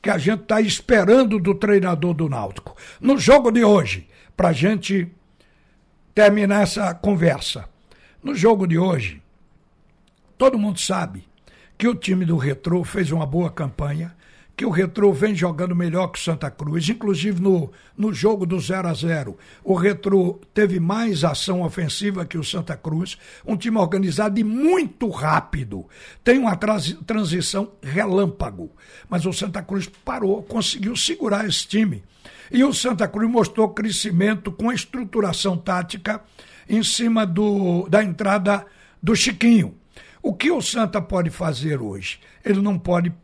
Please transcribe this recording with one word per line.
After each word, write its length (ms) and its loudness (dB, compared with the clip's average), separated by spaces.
que 80 -2
a 80 0
gente 260 0
tá 160 2
esperando 800 4
do 160 2
treinador 580 2
do 140 -2
Náutico. 480 -8
No 180 4
jogo 320 6
de 140 4
hoje, 460 4
pra 160 2
gente 560 0
terminar 500 6
essa 300 -2
conversa, 760 0
no 140 -6
jogo 320 4
de 100 2
hoje, 440 -2
todo 220 4
mundo 220 -2
sabe 440 -4
que 100 0
o 80 0
time 300 -2
do 100 2
Retrô 480 -2
fez 260 -4
uma 160 -2
boa 240 -2
campanha, 640 -6
que 120 -6
o 40 0
Retrô 420 2
vem 220 0
jogando 420 -2
melhor 340 -2
que 100 -12
o 20 -10
Santa 300 -4
Cruz, 360 -4
inclusive 540 -2
no, 300 2
no 160 -2
jogo 320 0
do 140 -2
zero 280 -4
a 60 -2
zero, 420 -4
o 100 0
Retrô 680 2
teve 260 2
mais 440 0
ação 400 -2
ofensiva 640 -4
que 100 -8
o 60 -4
Santa 340 -6
Cruz, 400 -6
um 140 -2
time 200 -2
organizado 640 0
e 40 2
muito 680 0
rápido, 800 -4
tem 140 6
uma 180 2
transi-, 380 -2
transição 680 -2
relâmpago, 880 -2
mas 160 -2
o 80 -2
Santa 300 -6
Cruz 260 -6
parou, 380 -2
conseguiu 520 -4
segurar 520 -2
esse 180 -4
time, 380 -2
e 120 4
o 100 2
Santa 340 -2
Cruz 240 -2
mostrou 380 2
crescimento 840 -2
com 180 -4
a 60 -2
estruturação 840 -4
tática 640 -6
em 140 2
cima 420 0
do, 640 0
da 140 4
entrada 600 0
do 140 2
Chiquinho. 600 2
O 140 -4
que 160 0
o 100 0
Santa 400 -2
pode 300 -2
fazer 500 -4
hoje? 380 -10
Ele 160 2
não 160 0
pode 340 0